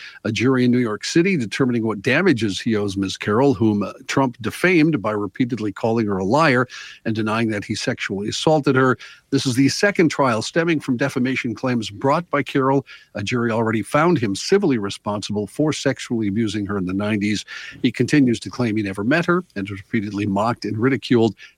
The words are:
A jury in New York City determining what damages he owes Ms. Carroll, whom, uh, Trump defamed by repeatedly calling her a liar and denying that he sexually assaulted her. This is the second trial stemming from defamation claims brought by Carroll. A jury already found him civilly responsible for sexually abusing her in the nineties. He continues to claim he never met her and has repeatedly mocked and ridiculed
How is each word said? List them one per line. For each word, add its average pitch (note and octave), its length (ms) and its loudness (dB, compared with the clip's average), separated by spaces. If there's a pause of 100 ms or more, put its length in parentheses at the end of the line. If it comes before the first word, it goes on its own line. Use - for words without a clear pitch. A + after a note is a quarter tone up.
(240)
A - 80 -2
jury B2 320 2
in A#2+ 60 4
New B2 80 4
York A2 260 -2
City F3+ 320 2
determining A#2+ 480 -2
what G#2 160 -4
damages B2 600 0
he A2+ 120 0
owes G2+ 220 -2
Ms. G2 220 -4
Carroll, B2+ 340 2
whom, G#2+ 300 2
uh, F#2+ 100 -6 (140)
Trump C3+ 340 0
defamed D3+ 640 2
by G#2+ 80 -2
repeatedly G#2+ 600 -4
calling A2+ 360 0
her G2 100 -2
a F#2+ 80 -2
liar B2+ 420 4 (380)
and A2+ 100 -2
denying A2 360 0
that G#2 140 -4
he A2 100 -6
sexually G#2+ 560 -6
assaulted D3 440 2
her. C3 220 4 (340)
This C#3 140 2
is B2 120 0
the C3+ 120 4
second G3 400 2
trial B2 320 0
stemming E3 400 -2
from B2+ 160 -2
defamation B2+ 580 -2
claims A#2 360 -2
brought C#3 400 -2
by C#3+ 120 0
Carroll. C3+ 440 2 (280)
A G#2+ 80 -6
jury A#2 280 0
already A2 320 0
found D#3+ 340 2
him G#2+ 180 -2
civilly F3 440 2
responsible G2+ 680 -6
for D3 280 -2
sexually A#2 540 -2
abusing G#2 360 -2
her G2+ 140 -4
in F2+ 80 -2
the F#2+ 80 -4
nineties. G#2 500 -2 (380)
He B2 100 0
continues B2+ 480 2
to - 80 -12
claim A2 280 -2
he A2 60 0
never G2+ 220 -6
met E3 220 2
her F3 180 0 (100)
and G2 140 -6
has G2+ 140 -10
repeatedly G2+ 420 -4
mocked G2+ 400 -2
and G#2+ 140 -4
ridiculed A#2 560 2 (240)